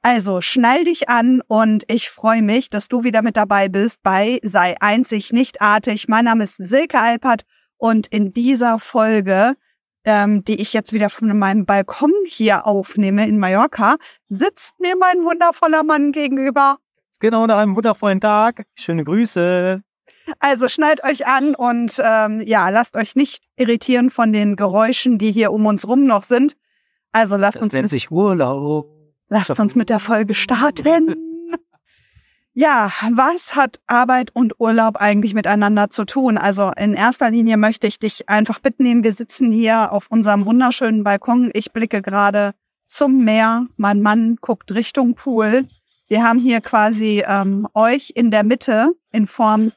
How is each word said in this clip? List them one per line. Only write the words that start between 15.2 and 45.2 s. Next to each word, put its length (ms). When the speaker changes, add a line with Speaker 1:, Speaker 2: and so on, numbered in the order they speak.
Speaker 1:
wundervoller 580
Mann 300
gegenüber. 680
Speaker 2:
Genau, 280
nach 120
einem 160
wundervollen 460
Tag. 460
Schöne 260
Grüße. 800
Speaker 1:
Also 300
schnallt 340
euch 240
an 300
und, 460
ähm, 380
ja, 280
lasst 280
euch 200
nicht 280
irritieren 540
von 220
den 220
Geräuschen, 640
die 140
hier 200
um 140
uns 220
rum 180
noch 160
sind. 340
Also 260
lasst 200
Speaker 2:
Das 80
Speaker 1:
uns 80
Speaker 2:
nennt 120
Speaker 1:
mit 60
Speaker 2:
sich 220
Urlaub. 840
Speaker 1:
Lasst 320
uns 140
mit 160
der 100
Folge 340
starten. 840
Speaker 2:
<laughs> 40
Speaker 1:
Ja, 360
was 420
hat 320
Arbeit 480
und 240
Urlaub 380
eigentlich 360
miteinander 580
zu 140
tun? 320
Also 400
in 180
erster 360
Linie 260
möchte 300
ich 140
dich 280
einfach 360
mitnehmen. 400
Wir 80
sitzen 400
hier 400
auf 160
unserem 360
wunderschönen 600
Balkon. 500
Ich 160
blicke 320
gerade 520
zum 400
Meer. 520
Mein 260
Mann 380
guckt 340
Richtung 400
Pool. 540